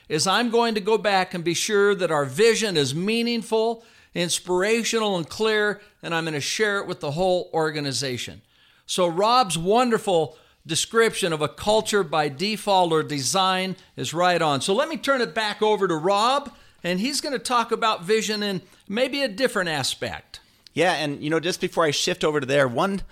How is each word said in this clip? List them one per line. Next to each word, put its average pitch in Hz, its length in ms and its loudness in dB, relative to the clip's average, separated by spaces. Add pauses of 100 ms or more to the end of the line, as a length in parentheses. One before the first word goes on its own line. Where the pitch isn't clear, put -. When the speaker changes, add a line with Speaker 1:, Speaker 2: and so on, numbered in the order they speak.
Speaker 1:
is 151 180 -2
I'm 214 240 2
going 226 260 2
to 214 60 -2
go 214 160 2
back 190 360 0
and 175 100 -6
be 170 100 0
sure 202 400 2
that 180 160 0
our 147 160 2
vision 196 500 2
is 139 200 2
meaningful, 226 880 -2 (300)
inspirational, 202 1000 0
and 165 140 -4
clear, 214 500 0 (220)
and 160 140 -6
I'm 165 100 -2
gonna 151 160 -4
share 202 380 -2
it - 80 -6
with 175 140 -10
the 151 100 -4
whole 180 420 0
organization." 139 880 -4 (460)
So 185 200 0
Rob's 196 520 2
wonderful 196 760 2 (280)
description 190 680 0
of 151 120 -2
a 147 40 0
culture 214 560 0
by 151 260 0
default 185 640 0
or 156 120 4
design 185 720 -2 (200)
is 135 180 -6
right 175 280 2
on. 143 200 2
So 190 120 0
let 294 160 0
me 311 80 -6
turn 269 240 0
it - 140 -4
back 208 260 -4
over 208 260 2
to 170 80 0
Rob, 220 560 2 (320)
and 180 160 -2
he's 269 220 -2
gonna 285 180 -4
talk 233 320 -2
about 220 320 0
vision 208 400 0
in 196 180 -4 (260)
maybe 262 340 -2
a 269 60 0
different 202 420 -2
aspect. 127 720 -6 (340)
Speaker 2:
Yeah, 165 200 2
and, 143 300 -4
you 151 60 -4
know, 160 100 0
just 165 220 -4
before 175 240 0
I 151 60 2
shift - 320 -2
over 151 160 0
to 135 60 -2
there, 135 220 2
one, 175 340 -2 (100)